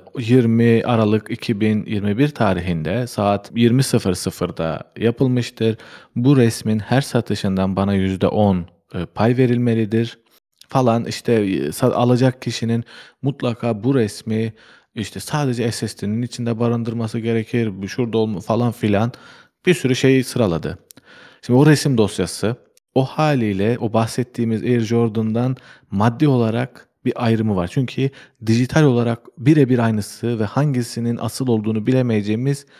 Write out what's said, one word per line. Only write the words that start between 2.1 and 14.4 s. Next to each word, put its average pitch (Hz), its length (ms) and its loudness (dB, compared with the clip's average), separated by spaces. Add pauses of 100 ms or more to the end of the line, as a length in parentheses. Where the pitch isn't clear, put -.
bir 147 120 2
tarihinde 92 800 -2
saat 101 480 -2
yirmi 120 280 4
sıfır 104 300 0
sıfırda 82 840 -6
yapılmıştır. 117 800 -2 (380)
Bu 131 220 4
resmin 113 420 2
her 120 220 0
satışından 98 760 -2
bana 98 180 0
yüzde 95 340 0
on, 98 380 2 (300)
e, 85 100 -6
pay 120 320 0
verilmelidir." 117 800 0 (540)
falan, 120 340 2
işte, - 280 -4
e, 95 380 0
sa-, 123 220 0
alacak 123 480 2
kişinin 117 420 -4 (380)
mutlaka 120 600 -4
bu 139 120 2
resmi, 110 580 -2 (420)